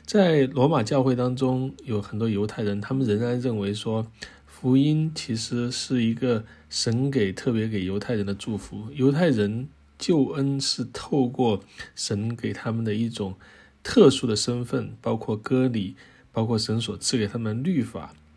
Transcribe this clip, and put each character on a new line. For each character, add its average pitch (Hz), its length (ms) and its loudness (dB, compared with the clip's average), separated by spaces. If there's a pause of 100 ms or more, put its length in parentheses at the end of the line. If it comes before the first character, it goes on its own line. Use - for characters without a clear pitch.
在 170 420 6
罗 127 200 4
马 147 160 4
教 135 180 2
会 127 140 4
当 123 180 0
中， 127 400 0 (120)
有 104 160 -2
很 107 180 -8
多 113 80 0
犹 104 180 0
太 107 180 -6
人， 101 180 -2
他 131 120 -6
们 135 140 0
仍 104 100 4
然 120 220 0
认 120 200 -2
为 101 140 -2
说， 110 320 -2 (400)
福 - 300 2
音 151 400 4
其 - 180 -6
实 120 380 -4
是 123 320 -2
一 113 100 2
个 113 300 0 (260)
神 123 400 -2
给， 110 220 2
特 120 220 -2
别 110 160 0
给 98 160 -2
犹 95 120 -2
太 110 160 -4
人 101 120 -2
的 98 100 -4
祝 107 220 -6
福。 104 360 -12
犹 135 160 2
太 160 200 4
人 110 400 0 (280)
救 156 340 2
恩 139 280 -2
是 131 320 -4
透 - 340 0
过 120 380 0 (320)
神 113 400 -4
给 110 160 -6
他 110 220 -6
们 113 100 -4
的 107 100 -2
一 113 160 -2
种 98 260 -6 (460)
特 185 280 8
殊 135 180 2
的 110 80 2
身 120 300 -4
份， 110 340 -6
包 113 160 -2
括 110 220 -4
割 127 320 2
礼， 104 260 -2 (380)
包 113 100 0
括 113 140 2
神 113 240 -2
所 - 160 -6
赐 - 200 -2
给 107 80 2
他 101 120 -6
们 110 180 -4
的 123 80 -4
律 165 180 2
法， - 320 -8 (240)